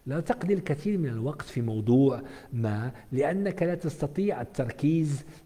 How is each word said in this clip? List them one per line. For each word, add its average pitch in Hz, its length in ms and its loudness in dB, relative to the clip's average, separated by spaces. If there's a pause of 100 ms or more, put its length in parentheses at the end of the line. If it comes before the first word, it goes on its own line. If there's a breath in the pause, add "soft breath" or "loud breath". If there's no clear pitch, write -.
لا 143 140 -2
تقضي 202 340 0
الكثير 185 440 0
من 147 100 0
الوقت 123 340 -4
في - 200 -4
موضوع 117 600 4 (300 loud breath)
ما، 113 400 -2 (200 loud breath)
لأنك 180 500 0
لا 175 120 2
تستطيع 170 680 -2
التركيز 143 840 0 (220 loud breath)